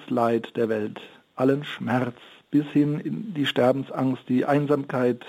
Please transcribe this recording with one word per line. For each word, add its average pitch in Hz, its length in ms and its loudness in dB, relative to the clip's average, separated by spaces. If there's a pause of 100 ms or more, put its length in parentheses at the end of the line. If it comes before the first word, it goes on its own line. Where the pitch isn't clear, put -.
Leid 117 480 0
der 113 120 0
Welt, 107 320 -4 (360)
allen 135 260 2
Schmerz, 123 540 -4 (340)
bis 147 160 2
hin 147 340 2
in 208 320 -6
die 143 140 -2
Sterbensangst, 131 800 0
die 127 160 2
Einsamkeit, 139 840 0